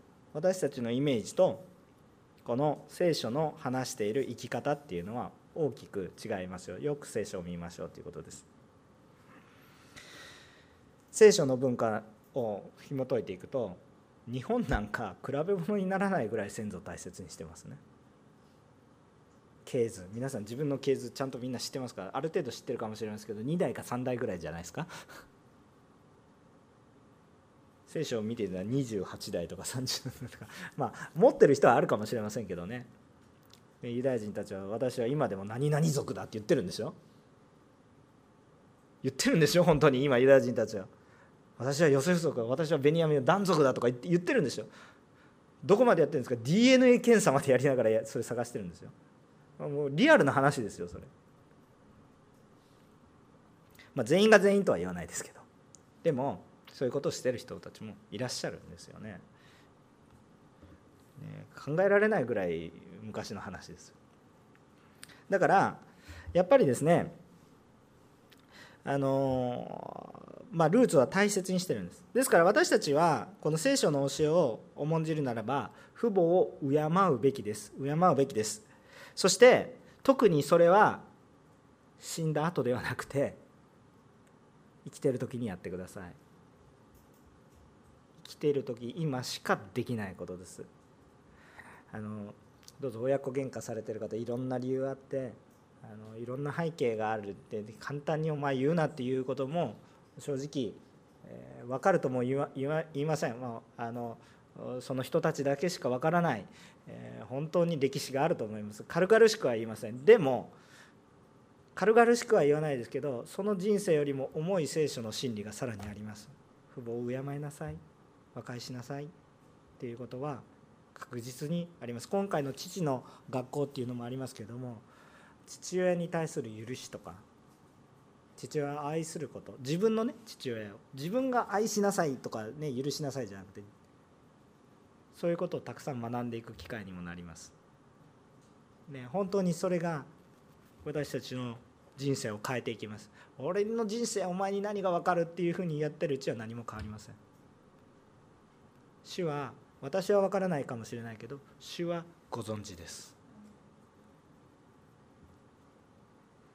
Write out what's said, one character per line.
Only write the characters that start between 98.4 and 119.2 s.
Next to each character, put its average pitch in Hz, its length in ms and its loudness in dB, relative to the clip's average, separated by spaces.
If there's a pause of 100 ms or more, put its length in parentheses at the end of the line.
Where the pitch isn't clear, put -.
言 135 140 2
う - 20 2
な」 160 140 2
っ - 20 -8
て - 140 -8
い 127 120 -2
う 131 100 -2
こ 131 100 -4
と 135 120 -2
も、 143 280 -4 (420)
正 143 160 -6
直、 135 400 -4 (520)
え 127 380 -18
ー、 120 40 -14
分 131 120 -4
か 196 120 4
る 170 80 4
と 143 100 -2
も 127 120 0
言 127 160 0
わ-、 147 180 -2
言 135 120 -4
わ-、 156 160 -2 (100)
言 139 100 -4
い - 20 -2
ま 156 100 0
せ 151 140 -2
ん。 117 100 -10
ま 117 220 -10 (160)
あ、 120 60 -8
あ 117 80 -6
の、 117 260 -10 (640)
そ - 120 -10
の 131 80 -4
人 156 200 0
た 165 120 0
ち 139 100 -6
だ 139 140 0
け 180 120 -2
し 180 100 -6
か 127 100 -2
分 123 100 0
か 156 120 2
ら 175 100 4
な 147 160 0
い、 92 80 -10 (420)
え 117 360 -14
ー、 - 20 -14
本 139 220 -6
当 170 180 2
に 170 140 -2
歴 135 200 0
史 - 140 -6
が 135 100 2
あ 156 40 4
る 170 80 2
と 120 80 -4
思 107 140 -6
い 104 40 -10
ま 107 100 -10
す。 - 160 -16
軽 180 200 2
々 220 200 10
し 214 80 2
く - 120 -2
は 123 60 2
言 113 100 -2
い - 20 -6
ま 110 100 -8
せ 110 140 -10
ん。 127 160 -12
で 220 140 12
も、 127 340 0 (1200)
軽 214 220 4
々 233 200 8
し 233 80 -2
く 220 120 2
は 170 80 6
言 143 100 6
わ 151 80 2
な 156 100 -2
い 135 60 -2
で 117 60 -6
す - 80 -12
け 131 100 -4
ど、 131 240 -6
そ - 160 -10
の 208 160 0
人 202 220 2
生 170 160 2
よ 147 80 4
り 143 100 0
も 135 220 -4
重 175 240 -2
い 143 80 0
聖 151 200 0
書 131 140 -6
の 110 100 -8
真 120 220 -4
理 104 100 -8
が 107 80 -12
さ 131 140 -8
ら 113 100 -6
に 98 120 -12
あ 104 40 -8
り 104 120 -12
ま 107 120 -12
す。 - 140 -20 (460)
父 135 60 -12
母 117 100 -10
を 120 160 -6
敬 123 80 -4 (200)
い 143 40 -8
な 147 100 -10
さ 151 220 -12
い、 160 60 -12 (580)
和 120 80 -12
解 123 180 -12
し - 100 -14
な 123 120 -12
さ 139 160 -10
い 147 60 -12
っ - 20 -14 (720)